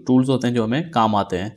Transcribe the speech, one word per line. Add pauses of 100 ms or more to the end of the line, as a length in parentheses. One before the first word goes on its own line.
टूल्स
होते
हैं
जो
हमें
काम
आते
हैं।